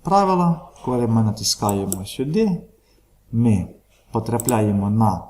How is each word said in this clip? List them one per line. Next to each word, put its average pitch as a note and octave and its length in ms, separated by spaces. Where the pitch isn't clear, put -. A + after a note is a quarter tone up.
правила. F3+ 580
Коли A#2+ 220
ми A2+ 160
натискаємо G2 840
сюди, E3+ 560
ми A2+ 360
потрапляємо G#2+ 800
на G#2 400